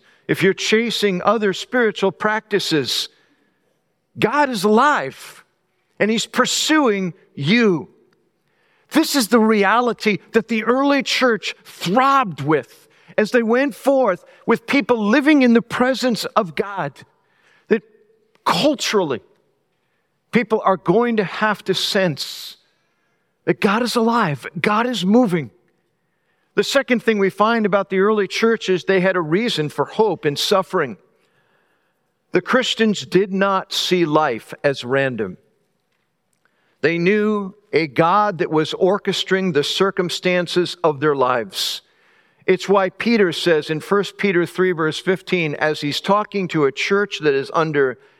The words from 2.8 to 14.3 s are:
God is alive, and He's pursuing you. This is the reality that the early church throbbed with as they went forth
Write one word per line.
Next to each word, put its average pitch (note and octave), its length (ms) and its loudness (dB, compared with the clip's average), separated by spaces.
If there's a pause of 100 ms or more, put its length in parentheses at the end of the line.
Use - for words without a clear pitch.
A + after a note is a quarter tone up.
God C4+ 320 0
is G#3+ 140 -6
alive, G#3+ 840 0 (540)
and G#3 100 0
He's A3+ 160 -2
pursuing A#3 880 0 (220)
you. F3+ 540 2 (1040)
This D4 220 2
is B3 120 0
the A#3 120 4
reality G#3+ 800 2 (140)
that - 160 0
the A3 160 -2
early C4+ 400 2
church - 500 0 (100)
throbbed B3 760 0
with C#3 460 -4 (280)
as G#3 140 0
they A#3+ 140 2
went A#3+ 320 0
forth B3+ 500 0 (220)